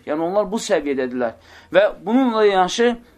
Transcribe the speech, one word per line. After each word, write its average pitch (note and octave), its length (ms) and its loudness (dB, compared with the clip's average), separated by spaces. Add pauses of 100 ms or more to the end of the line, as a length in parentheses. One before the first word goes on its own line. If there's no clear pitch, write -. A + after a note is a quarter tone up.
Yəni, D3+ 180 -4
onlar G3 280 0
bu A3+ 60 -2
səviyyədədirlər. B2+ 760 -2 (360)
Və F#3 120 4 (220)
bununla A3+ 400 2
yanaşı, G3+ 500 2 (220)